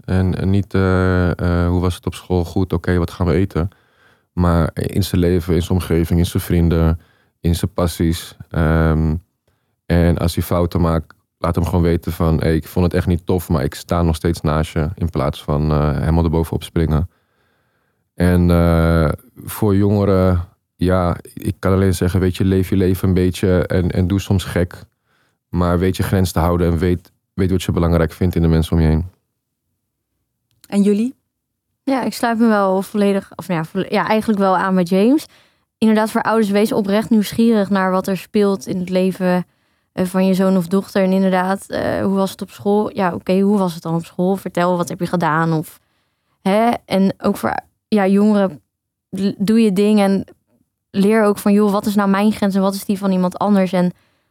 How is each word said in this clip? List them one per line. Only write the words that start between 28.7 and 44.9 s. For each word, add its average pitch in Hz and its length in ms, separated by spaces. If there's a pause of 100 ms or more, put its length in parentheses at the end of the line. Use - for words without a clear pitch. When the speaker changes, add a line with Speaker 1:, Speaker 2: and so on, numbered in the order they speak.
Speaker 1:
om 82 60
je 78 60
heen. 78 160 (1600)
Speaker 2:
En 202 140
jullie? 208 320 (680)
Speaker 3:
Ja, 269 200
ik 214 100
sluit 233 260
me 233 80
wel 196 360
volledig, 202 540
of - 120
nou 170 120
ja, 160 60
volle-, 185 240
ja, 185 160
eigenlijk 214 340
wel 190 160
aan 190 180
bij 185 100
James. 202 420 (520)
Inderdaad, 220 320
voor 220 120
ouders, 220 280
wees 202 220
oprecht 202 380
nieuwsgierig 220 600
naar 190 200
wat 185 160
er 196 100
speelt 196 500
in 196 120
het 180 100
leven, 185 580 (460)
eh, 185 140
van 190 200
je 190 80
zoon 190 220
of 175 100
dochter. 196 360
En 185 100
inderdaad, 190 540
eh, - 360
hoe 196 140
was 196 140
het - 120
op 190 80
school? 208 460
Ja, 180 180
oké, 185 260
hoe 202 180
was 180 160
het 170 80
dan 165 120
op 165 100
school? 185 320
Vertel, 180 400
wat 170 120
heb 180 120